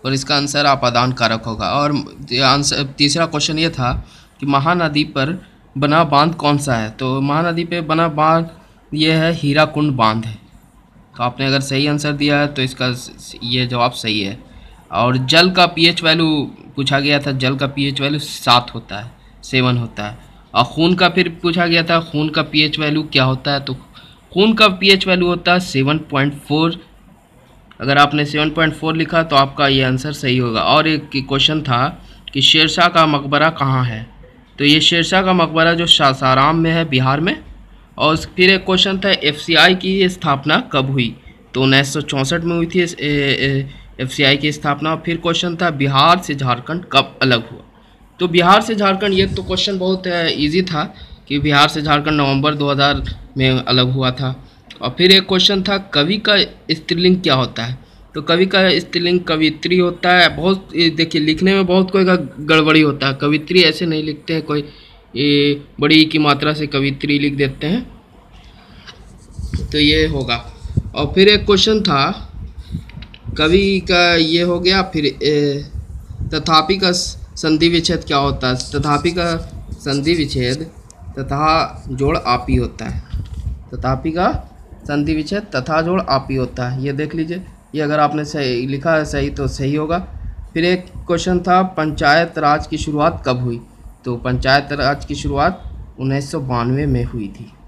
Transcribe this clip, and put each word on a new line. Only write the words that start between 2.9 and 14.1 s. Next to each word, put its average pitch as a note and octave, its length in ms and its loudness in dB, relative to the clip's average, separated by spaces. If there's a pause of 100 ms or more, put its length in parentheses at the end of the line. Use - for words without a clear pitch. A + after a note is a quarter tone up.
question D#3 340 -4
ये E3 100 0
था B2 360 -4 (340)
कि C3+ 60 -8
महानदी D3 580 0
पर D3+ 420 -4 (320)
बना D3 260 2
बांध D3+ 320 2
कौन D3 220 0
सा C#3 180 -2
है, A2 140 -4
तो C3 320 -4
महानदी E3 420 -2
पे E3+ 180 -6
बना D#3+ 260 0
बांध D#3+ 400 2 (460)
ये D#3 180 2
है, D#3+ 220 2
हीराकुंड D3+ 580 0
बांध A2+ 340 0
है। A2 200 -12 (720)
तो A#2 60 -4
आपने B2 220 -4
अगर C3+ 140 0
सही C3+ 280 -2
answer D3 240 -2
दिया C#3+ 280 0
है D3 80 0
तो C#3+ 140 -6
इसका B2+ 320 -4
स-, - 20 -4
स-, - 480 -16
ये B2 220 -2
जवाब B2 260 0
सही G#2+ 300 -4